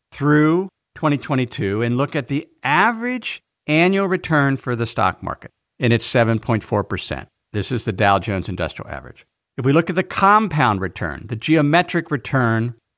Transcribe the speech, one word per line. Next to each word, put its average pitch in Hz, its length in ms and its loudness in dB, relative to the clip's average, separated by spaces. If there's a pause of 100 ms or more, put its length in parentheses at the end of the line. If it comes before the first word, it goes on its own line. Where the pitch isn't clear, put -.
(120)
through 156 580 2 (260)
twenty 143 220 0
twenty-two 120 640 -2
and 120 120 0
look 143 200 -2
at 139 120 -4
the 143 200 -4 (160)
average 226 760 0 (280)
annual 185 400 2
return 151 500 0
for 123 180 -4
the 113 120 -2
stock - 340 -2
market, - 300 -10 (280)
and 120 140 4
it's 113 120 0
seven 113 340 2
point 110 240 -2
four 104 200 -2
percent. - 440 -8 (260)
This 104 180 -4
is 117 140 -4
the 113 60 -2
Dow 98 260 2
Jones 95 320 -4
Industrial 85 400 -6
Average. - 360 -14 (320)
If 123 80 -4
we 139 80 4
look 160 180 2
at 160 40 -2
the 185 80 0
compound 160 800 2
return, 90 460 -6
the 120 80 -6
geometric 160 720 2
return 120 640 0 (220)